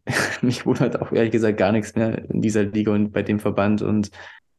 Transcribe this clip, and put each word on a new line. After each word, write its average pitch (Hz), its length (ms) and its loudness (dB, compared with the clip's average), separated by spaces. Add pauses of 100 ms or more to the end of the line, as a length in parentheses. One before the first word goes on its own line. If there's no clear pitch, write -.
<laughs> - 360 -2
mich 123 240 0
wundert 123 360 0
auch - 100 -6
ehrlich 113 220 2
gesagt 107 240 2
gar 101 160 4
nichts 107 220 -2
mehr 110 340 -2
in - 120 -2
dieser 107 220 2
Liga 107 300 0
und 104 180 0
bei 101 120 -2
dem 104 180 0
Verband. 104 400 0
Und 104 300 0 (460)